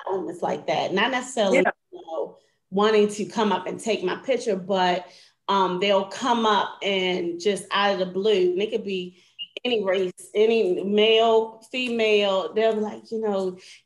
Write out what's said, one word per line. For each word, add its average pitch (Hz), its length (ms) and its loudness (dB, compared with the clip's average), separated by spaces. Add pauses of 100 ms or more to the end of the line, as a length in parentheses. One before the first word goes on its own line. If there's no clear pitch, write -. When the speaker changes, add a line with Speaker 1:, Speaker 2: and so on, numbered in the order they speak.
Speaker 1:
a - 20 -8
lot 190 80 -2
of 190 60 -4
moments 170 200 -10
like - 260 -4
that, 151 260 -2
not 214 160 0
necessarily, 247 480 0
Speaker 2:
Yeah. 202 120 4 (220)
Speaker 1:
you - 140 -18
know, 160 320 -8 (320)
wanting 208 380 4
to 208 180 -6
come 208 260 0
up 180 140 -4
and 180 120 -8
take 196 240 -4
my 180 140 -4
picture, 233 400 -2
but, 185 500 0 (420)
um, 185 300 2
they'll 196 280 2
come 233 400 0
up 202 360 0
and 185 560 -2
just 196 320 -2
out 202 220 2
of 190 60 -2
the 185 80 -2
blue, 185 460 2
and 180 100 -2
it 208 80 -2
could 208 140 -4
be 185 380 -8 (400)
any 233 220 -2
race, 185 280 0 (220)
any 214 500 2
male, 220 760 4 (100)
female, 214 840 0
they'll 220 180 2
be 214 80 -2
like, 214 320 -8
you 220 80 -4
know, 190 380 -2 (280)